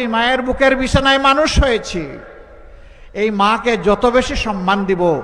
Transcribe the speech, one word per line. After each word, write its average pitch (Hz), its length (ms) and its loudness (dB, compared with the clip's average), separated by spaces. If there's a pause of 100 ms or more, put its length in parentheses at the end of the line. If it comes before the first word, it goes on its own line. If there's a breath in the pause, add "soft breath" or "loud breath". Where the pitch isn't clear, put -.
মায়ের 240 340 0
বুকের 254 340 0
বিছানায় 269 540 0
মানুষ 294 300 2
হয়েছি। 220 440 -2 (1080 soft breath)
এই 208 180 -2
মাকে 220 460 2
যত 202 280 0
বেশি 254 300 2
সম্মান 196 500 -2
দিব, 180 180 0 (200)